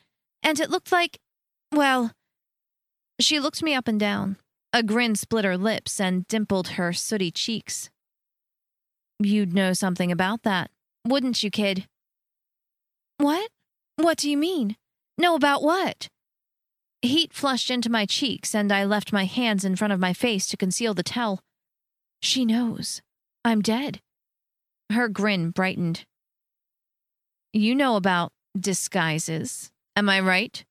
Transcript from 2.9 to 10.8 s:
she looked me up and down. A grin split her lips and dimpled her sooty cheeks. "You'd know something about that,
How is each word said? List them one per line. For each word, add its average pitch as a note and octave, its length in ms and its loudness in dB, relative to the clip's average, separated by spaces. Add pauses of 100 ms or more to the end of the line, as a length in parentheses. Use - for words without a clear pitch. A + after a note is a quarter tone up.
she D4+ 220 2
looked D4 200 -2
me D#4+ 120 0
up B3+ 160 -2
and G#3+ 100 0
down. G3+ 380 -2 (340)
A A#3+ 100 2
grin A3+ 340 0
split A3 280 -2
her F#3 140 2
lips G3+ 420 -2
and F#3 300 0
dimpled G3+ 400 0
her F3 240 -2
sooty F#3+ 380 -4
cheeks. - 580 -6 (1300)
"You'd G#3 340 2
know F#3+ 200 2
something F3+ 400 0
about F#3 300 -2
that, F#3 280 0 (320)